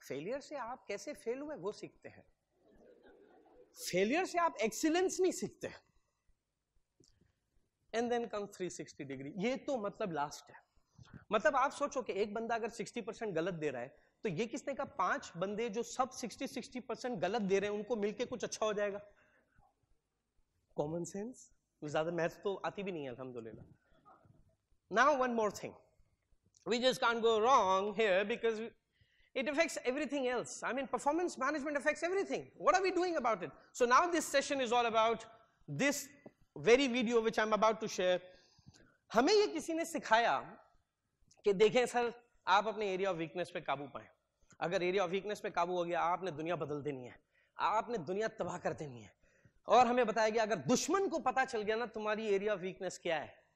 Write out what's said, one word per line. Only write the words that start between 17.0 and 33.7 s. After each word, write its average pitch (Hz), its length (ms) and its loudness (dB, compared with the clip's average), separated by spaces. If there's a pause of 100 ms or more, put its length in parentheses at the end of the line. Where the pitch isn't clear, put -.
गलत 196 220 0
दे 196 180 2
रहे 202 100 0
हैं 208 80 -2
उनको 214 180 -4
मिलके 208 300 -2
कुछ 240 180 -6
अच्छा 220 220 -4
हो 214 80 0
जाएगा? 202 280 -2 (1700)
कॉमन 160 280 -4
सेंस, 214 480 -12 (320)
ज्यादा 156 280 -2
मैथ्स 165 320 -2
तो 202 120 -2
आती 170 280 -6
भी 190 80 -6
नहीं 156 120 -6
है, 135 60 -6
अल्हम्दुलिल्लाह। 120 560 -12 (1300)
Now 262 280 6
one 247 180 2
more 208 120 2
thing, 104 220 -10 (920)
we 233 120 0
just 247 240 2
can't 233 200 2
go 226 160 4
wrong 208 600 4
here 208 260 4
because 226 340 -2 (800)
it 262 120 -2
affects 311 280 0 (140)
everything 262 460 -2
else। - 260 -6
I 190 100 -2
mean, 262 160 -4
performance 311 500 0
management 285 380 -2
affects 294 260 -2
everything। 339 380 -2 (200)
What 262 140 6
are 370 80 2
we 370 80 0
doing 349 260 0
about 226 260 0
it? 147 60 -6 (320)